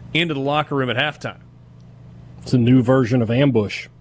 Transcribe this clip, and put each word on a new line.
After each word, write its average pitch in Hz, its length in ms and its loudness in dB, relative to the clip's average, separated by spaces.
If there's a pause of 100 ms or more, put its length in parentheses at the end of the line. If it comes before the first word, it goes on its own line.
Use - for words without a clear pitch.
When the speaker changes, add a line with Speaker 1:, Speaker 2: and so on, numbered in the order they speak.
(140)
Speaker 1:
into 160 220 -2
the 135 40 -6
locker 143 360 -2
room 127 160 -2
at 110 40 -6
halftime." 131 440 -6 (1040)
Speaker 2:
It's - 100 -4
a 131 60 4
new 123 240 4
version 127 400 2
of 107 80 -2
ambush. 117 560 0 (140)